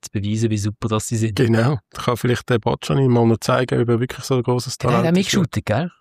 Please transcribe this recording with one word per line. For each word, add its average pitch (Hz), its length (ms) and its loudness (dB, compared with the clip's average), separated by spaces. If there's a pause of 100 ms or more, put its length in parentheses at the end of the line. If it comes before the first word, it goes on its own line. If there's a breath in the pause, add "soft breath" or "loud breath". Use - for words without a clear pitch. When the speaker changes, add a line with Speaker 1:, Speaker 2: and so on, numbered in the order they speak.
Speaker 1:
zu - 100 -16
beweisen, 107 400 -2
wie 107 80 0
super 104 280 -4
das 110 200 -2
sie 117 100 -4
sind. 107 180 -2
Speaker 2:
Genau. 117 440 2 (100)
Da - 140 -16
kann 120 140 -2
vielleicht 123 300 -2
der 123 120 2
Bacciani 135 480 0
mal 117 180 4
noch 117 140 4
zeigen, 127 420 0
ob 120 80 0
er 117 100 2
wirklich 123 240 -6
so 135 120 -2
ein 123 80 0
grosses 123 340 -4
Speaker 1:
Der 131 140 0
hat 165 60 2
Speaker 2:
Talent 180 100 2
Speaker 1:
auch 165 40 2
Speaker 2:
ist. 175 60 4
Speaker 1:
mitgeschootet, 180 480 0
gell? 143 360 -2